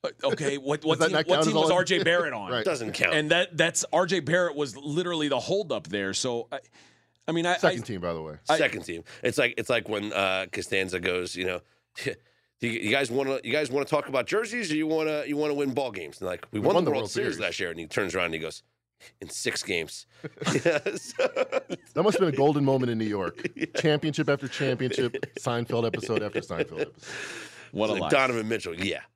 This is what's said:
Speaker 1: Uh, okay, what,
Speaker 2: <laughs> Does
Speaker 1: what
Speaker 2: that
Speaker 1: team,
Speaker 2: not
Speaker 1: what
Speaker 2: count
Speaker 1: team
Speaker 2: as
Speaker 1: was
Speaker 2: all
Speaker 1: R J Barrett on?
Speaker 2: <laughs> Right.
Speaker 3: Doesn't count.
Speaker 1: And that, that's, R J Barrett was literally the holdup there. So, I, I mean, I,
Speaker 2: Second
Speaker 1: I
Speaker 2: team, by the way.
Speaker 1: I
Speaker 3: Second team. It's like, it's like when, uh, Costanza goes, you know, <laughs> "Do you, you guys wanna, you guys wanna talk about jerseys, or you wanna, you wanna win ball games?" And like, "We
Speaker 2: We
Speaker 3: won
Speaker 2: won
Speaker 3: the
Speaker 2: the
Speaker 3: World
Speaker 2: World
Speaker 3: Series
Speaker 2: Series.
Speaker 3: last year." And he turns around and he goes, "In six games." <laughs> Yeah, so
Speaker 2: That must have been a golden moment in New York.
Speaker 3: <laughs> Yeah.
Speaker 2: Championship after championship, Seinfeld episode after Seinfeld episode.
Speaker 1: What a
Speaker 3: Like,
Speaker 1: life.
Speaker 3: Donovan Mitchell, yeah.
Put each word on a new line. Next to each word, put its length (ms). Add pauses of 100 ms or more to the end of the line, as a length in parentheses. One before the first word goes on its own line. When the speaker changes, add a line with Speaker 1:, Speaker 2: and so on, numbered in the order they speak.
Speaker 1:
Uh, 60 (140)
okay, 340
what, 240
Speaker 2:
<laughs> 0
Does 60
Speaker 1:
what 120
Speaker 2:
that 100
Speaker 1:
team, 40
Speaker 2:
not 140
Speaker 1:
what 80
Speaker 2:
count 100
Speaker 1:
team 120
Speaker 2:
as 40
Speaker 1:
was 100
Speaker 2:
all 60
Speaker 1:
R 60
J 200
Barrett 300
on? 180
Speaker 2:
<laughs> 0
Right. 140
Speaker 3:
Doesn't 280
count. 200
Speaker 1:
And 160
that, 260
that's, 380
R 140
J 120
Barrett 360
was 200
literally 520
the 120
holdup 480
there. 280
So, 360
I, 80 (680)
I 60
mean, 120
I, 120
Speaker 2:
Second 260
Speaker 1:
I 20
Speaker 2:
team, 160
by 120
the 100
way. 100 (160)
Speaker 1:
I 80
Speaker 3:
Second 240
team. 220 (180)
It's 160
like, 200
it's 120
like 180
when, 240
uh, 400
Costanza 480
goes, 360
you 100
know, 160 (180)
<laughs> 240
"Do 100 (540)
you, 120
you 100
guys 220
wanna, 320
you 80
guys 180
wanna 160
talk 240
about 160
jerseys, 460
or 40
you 120
wanna, 400
you 100
wanna 160
win 220
ball 160
games?" 280
And 80
like, 240
"We 80
Speaker 2:
We 60
Speaker 3:
won 80
Speaker 2:
won 100
Speaker 3:
the 60
Speaker 2:
the 40
Speaker 3:
World 100
Speaker 2:
World 80
Speaker 3:
Series 240
Speaker 2:
Series. 40
Speaker 3:
last 200
year." 100
And 100
he 60
turns 300
around 100
and 80
he 60
goes, 240 (580)
"In 80
six 320
games." 460 (160)
<laughs> 240 (180)
Yeah, 140 (160)
so 320 (680)
Speaker 2:
That 80
must 160
have 80
been 80
a 40
golden 280
moment 260
in 60
New 80
York. 460
Speaker 3:
<laughs> 40
Yeah. 120 (100)
Speaker 2:
Championship 520
after 180
championship, 680 (240)
Seinfeld 460
episode 380
after 160
Seinfeld 420
episode. 120 (760)
Speaker 1:
What 200
a 20
Speaker 3:
Like, 80
Speaker 1:
life. 100
Speaker 3:
Donovan 360
Mitchell, 260
yeah. 280 (140)